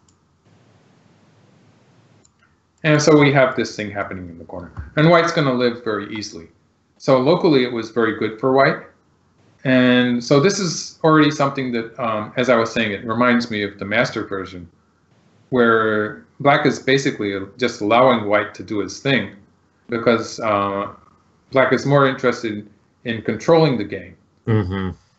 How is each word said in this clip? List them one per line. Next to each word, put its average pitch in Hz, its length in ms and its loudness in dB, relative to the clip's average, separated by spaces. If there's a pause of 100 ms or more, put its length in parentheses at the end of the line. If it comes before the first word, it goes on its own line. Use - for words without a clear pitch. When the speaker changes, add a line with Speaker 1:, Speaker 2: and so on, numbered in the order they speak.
(2750)
Speaker 1:
And 151 160 4
so 151 160 6
we 143 160 6
have 131 220 2
this 113 220 -6
thing 104 160 -8
happening 92 360 -8
in 85 100 -18
the 82 60 -18
corner. 87 280 -16 (240)
And 156 120 4
white's 170 240 4
gonna 143 220 0
live 120 300 -2
very 104 280 -6
easily. 87 360 -14 (500)
So 135 220 2
locally, 151 420 2
it 123 100 -4
was 113 180 -6
very 110 280 0
good 110 220 -6
for 131 120 2
white. 139 260 2 (840)
And 123 600 2
so 143 160 4
this 202 180 0
is - 460 -8
already 156 260 4
something 139 420 -4
that, 113 280 -6
um, 110 360 -4
as 123 120 0
I 123 80 4
was 113 160 0
saying, 110 180 -2
it 98 160 -8
reminds 120 460 0
me 104 100 -4
of 101 160 -6
the 98 60 -10
master 107 420 -2
version, 90 420 -10 (840)
where 110 760 2 (140)
black 143 260 2
is 127 140 0
basically 131 580 -2 (180)
just 120 240 -4
allowing 117 480 2
white 104 260 -2
to 101 100 -16
do 107 140 -6
his 92 220 -8
thing, 113 360 -4 (520)
because, 113 520 -2
uh, 101 480 -2 (640)
black 131 200 2
is 123 140 -2
more 143 220 4
interested 117 600 -4 (360)
in 113 180 -6
controlling 143 560 2
the 104 60 -6
game, 90 320 -14 (320)
Speaker 2:
Mm-hmm. 95 420 -2 (280)